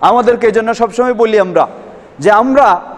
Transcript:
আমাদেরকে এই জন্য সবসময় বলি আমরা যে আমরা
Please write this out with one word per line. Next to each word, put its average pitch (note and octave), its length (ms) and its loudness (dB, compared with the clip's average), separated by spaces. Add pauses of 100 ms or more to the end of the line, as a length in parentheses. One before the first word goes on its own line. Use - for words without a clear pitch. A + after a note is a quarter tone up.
আমাদেরকে A3+ 460 2
এই A3 60 2
জন্য A3+ 220 -2
সবসময় A#3+ 400 -2
বলি A3 240 0
আমরা F3 280 0 (520)
যে D#3+ 120 0
আমরা A3+ 500 2 (180)